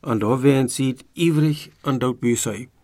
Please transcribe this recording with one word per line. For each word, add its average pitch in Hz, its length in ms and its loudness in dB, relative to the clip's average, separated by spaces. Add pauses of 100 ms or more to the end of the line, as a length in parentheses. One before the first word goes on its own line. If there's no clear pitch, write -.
en 117 180 -2
daar 113 200 0
wens 135 360 2
ziet 131 380 -4
ivrig 151 560 0 (120)
en 131 180 -2
dood 123 200 -2
bij 120 160 0
zij. 110 340 -8 (140)